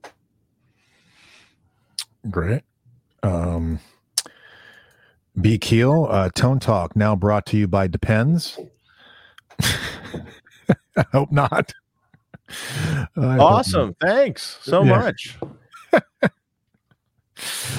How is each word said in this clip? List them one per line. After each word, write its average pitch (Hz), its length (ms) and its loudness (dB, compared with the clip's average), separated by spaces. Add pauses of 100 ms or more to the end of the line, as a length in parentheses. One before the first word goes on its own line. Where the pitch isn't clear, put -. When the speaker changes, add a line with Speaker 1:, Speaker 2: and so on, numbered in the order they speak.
(2250)
Speaker 1:
Great. 92 340 -4 (600)
Um, 85 560 -2 (1600)
B 107 180 4
Keel, 127 520 2
uh, 95 260 2
Tone 131 240 2
Talk 95 360 0
now 107 200 2
brought 101 320 0
to 107 100 0
you 104 100 2
by 95 200 0
Depends. 117 720 0 (1000)
<laughs> - 0 - (1400)
I 120 160 2
hope 139 200 0
not. 143 420 0 (760)
I 147 680 -6
hope 131 260 2
Speaker 2:
Awesome. 170 580 2
Speaker 1:
not. 165 100 0
Speaker 2:
Thanks 240 520 -2
so 151 220 0
Speaker 1:
Yeah. 123 160 6
Speaker 2:
much. - 380 -6 (540)
Speaker 1:
<laughs> - 400 0 (1500)